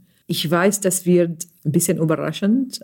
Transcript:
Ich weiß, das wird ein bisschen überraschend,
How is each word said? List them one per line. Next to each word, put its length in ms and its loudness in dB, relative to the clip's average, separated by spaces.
Ich 220 -4
weiß, 300 2
das 260 -2
wird 400 2
ein 80 0
bisschen 240 0
überraschend, 880 -2